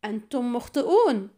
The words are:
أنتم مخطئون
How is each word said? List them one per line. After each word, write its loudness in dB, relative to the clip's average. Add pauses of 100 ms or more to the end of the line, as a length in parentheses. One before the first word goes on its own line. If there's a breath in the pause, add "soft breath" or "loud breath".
أنتم -4
مخطئون 2